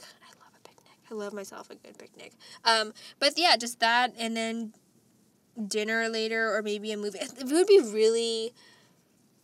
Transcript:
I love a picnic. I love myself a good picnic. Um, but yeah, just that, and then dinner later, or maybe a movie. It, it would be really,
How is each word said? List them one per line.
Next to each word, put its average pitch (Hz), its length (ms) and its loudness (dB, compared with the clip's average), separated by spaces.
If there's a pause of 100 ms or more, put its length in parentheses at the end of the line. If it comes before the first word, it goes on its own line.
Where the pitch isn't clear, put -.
I - 420 -20
love - 140 -20
a - 100 -20
picnic. - 260 -20 (160)
I 233 40 -18
love 202 200 -10
myself - 360 -16
a - 60 -20
good - 220 -20
picnic. - 360 -20 (320)
Um, 220 280 2 (260)
but 294 180 2
yeah, 320 200 6
just 233 220 -6
that, 240 380 2
and 226 180 -4
then 226 380 -6 (920)
dinner 220 420 -2
later, 220 460 -2
or 220 80 -2
maybe 214 280 -4
a 208 60 -6
movie. 208 220 -6
It, - 200 -10
it 269 60 -10
would 330 220 2
be 392 160 10
really, 226 680 0 (920)